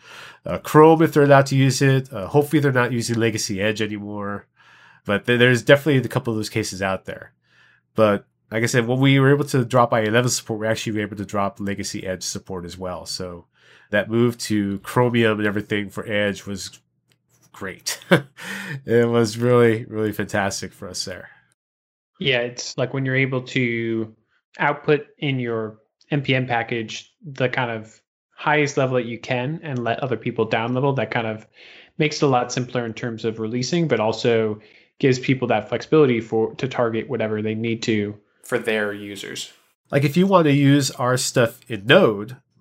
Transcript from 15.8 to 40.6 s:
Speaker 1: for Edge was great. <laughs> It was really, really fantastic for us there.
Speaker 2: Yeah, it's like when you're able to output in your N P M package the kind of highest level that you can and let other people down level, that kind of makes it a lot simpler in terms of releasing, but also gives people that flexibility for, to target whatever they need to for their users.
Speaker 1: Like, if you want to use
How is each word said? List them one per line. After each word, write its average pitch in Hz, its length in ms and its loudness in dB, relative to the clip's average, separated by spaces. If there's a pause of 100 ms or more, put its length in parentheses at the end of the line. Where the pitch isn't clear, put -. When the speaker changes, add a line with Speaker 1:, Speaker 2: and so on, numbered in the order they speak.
Speaker 1:
for 92 180 -10
Edge 104 400 -2
was 98 320 -12 (720)
great. - 480 -10 (100)
<laughs> 135 140 4 (640)
It 117 220 2
was 117 300 0
really, 120 480 4
really 107 260 -4
fantastic 98 640 -4
for 98 160 -16
us - 160 -10
there. 90 240 -14 (920)
Speaker 2:
Yeah, 135 200 0
it's 120 380 -8
like 127 160 -2
when 135 120 -4
you're 131 100 -2
able 131 280 0
to 117 680 -4 (460)
output 147 460 0 (140)
in 139 200 -2
your 110 400 -6 (320)
N 147 100 0
P 131 140 0
M 127 120 0
package 117 640 -6 (100)
the 131 240 -2
kind 123 240 -4
of 110 300 -12 (340)
highest 151 420 0
level 131 180 0
that 123 100 -2
you 117 140 -10
can 131 440 -4
and 131 200 -6
let 117 160 -4
other 120 180 -4
people 117 280 -4
down 113 280 -2
level, 135 200 0
that 123 180 -4
kind 117 160 -4
of 107 200 -10 (500)
makes 156 200 0
it 156 80 0
a - 20 6
lot 123 240 2
simpler 127 340 -4
in 113 80 -8
terms 113 300 -8
of 110 160 -4
releasing, 123 480 -2
but 120 120 2
also 110 600 0 (400)
gives 131 200 4
people 131 280 0
that 110 220 0
flexibility 123 520 2
for, 110 340 -2
to 139 120 -4
target 117 420 -2
whatever 110 320 -4
they 107 140 -4
need 113 280 -4
to 104 340 -2 (260)
for 123 140 -2
their 110 360 -2
users. 101 580 -14 (400)
Speaker 1:
Like, 143 120 2
if 147 140 0
you 185 100 6
want 180 180 4
to 143 80 4
use 139 380 4